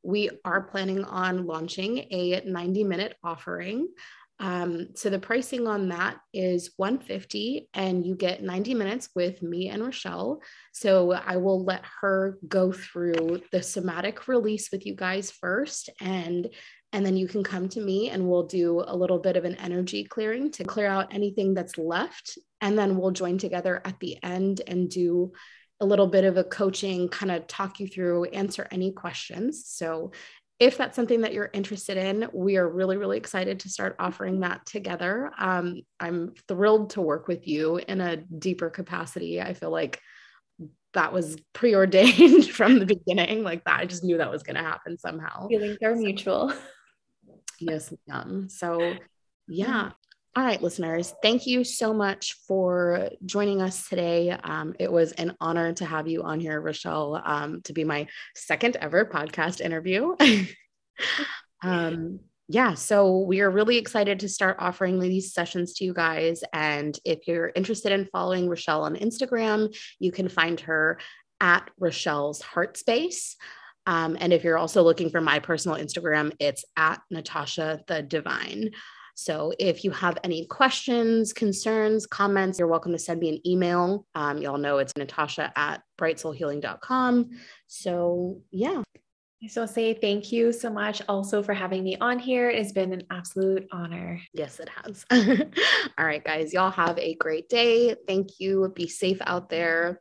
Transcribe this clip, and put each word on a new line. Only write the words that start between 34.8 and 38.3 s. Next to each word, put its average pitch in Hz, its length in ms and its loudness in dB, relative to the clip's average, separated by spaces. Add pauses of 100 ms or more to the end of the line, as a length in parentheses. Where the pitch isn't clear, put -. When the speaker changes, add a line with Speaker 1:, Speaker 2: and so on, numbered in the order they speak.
Speaker 1:
Um, 180 420 -2 (180)
I'm 175 360 -4 (140)
thrilled 208 420 4
to 208 100 -6
work 160 280 0
with 170 200 -4
you 160 300 0
in 190 240 -4
a 170 160 -2
deeper 170 500 -4